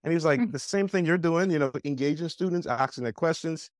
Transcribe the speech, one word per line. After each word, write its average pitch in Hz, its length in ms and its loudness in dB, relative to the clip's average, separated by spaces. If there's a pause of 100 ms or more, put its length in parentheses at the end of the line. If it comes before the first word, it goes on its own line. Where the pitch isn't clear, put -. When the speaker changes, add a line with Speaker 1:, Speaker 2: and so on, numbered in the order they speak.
Speaker 1:
And 160 80 0
he - 20 4
was 160 120 0
like, 143 120 4
Speaker 2:
Hmm. 233 120 0
Speaker 1:
"The 139 80 -6
same 196 280 -2
thing 185 200 0
you're 170 100 4
doing, 170 340 2
you 156 80 2
know, 135 140 2 (120)
engaging 147 440 -2
students, 175 380 -2
asking 127 380 -2
their 117 100 -2
questions 160 640 -2